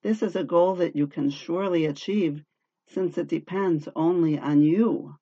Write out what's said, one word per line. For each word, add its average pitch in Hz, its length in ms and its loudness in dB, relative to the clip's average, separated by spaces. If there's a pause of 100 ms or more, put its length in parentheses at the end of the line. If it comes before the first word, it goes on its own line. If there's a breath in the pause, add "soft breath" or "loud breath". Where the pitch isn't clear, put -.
This 214 180 0
is 190 140 -4
a 185 80 -2
goal 175 320 2
that 175 200 -2
you 143 120 0
can 143 240 -2
surely 170 540 -2
achieve, 151 580 -2 (460)
since 185 280 -4
it 165 100 -4
depends 170 680 -2
only 160 420 2
on 147 240 2
you. 170 600 2